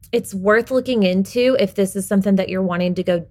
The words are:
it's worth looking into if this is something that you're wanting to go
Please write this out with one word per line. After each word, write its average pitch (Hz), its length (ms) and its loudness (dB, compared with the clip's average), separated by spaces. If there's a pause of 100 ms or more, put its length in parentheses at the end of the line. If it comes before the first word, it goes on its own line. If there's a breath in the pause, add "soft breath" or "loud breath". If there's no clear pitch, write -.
(120)
it's - 200 -4
worth 208 380 2
looking 254 320 0
into 196 560 2
if 190 160 0
this 190 220 -2
is 190 100 -6
something 196 300 2
that 185 120 0
you're 185 140 -4
wanting 180 320 -2
to 185 80 -4
go 180 280 -2